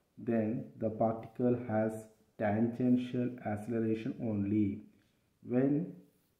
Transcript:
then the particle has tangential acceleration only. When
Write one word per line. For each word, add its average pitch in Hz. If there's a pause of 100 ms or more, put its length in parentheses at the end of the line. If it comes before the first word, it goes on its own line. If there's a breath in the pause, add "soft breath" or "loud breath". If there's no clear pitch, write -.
(180)
then 117 (120)
the 113
particle 120 (100)
has 110 (300)
tangential 123 (160)
acceleration 113
only. 104 (640 soft breath)
When 139 (460)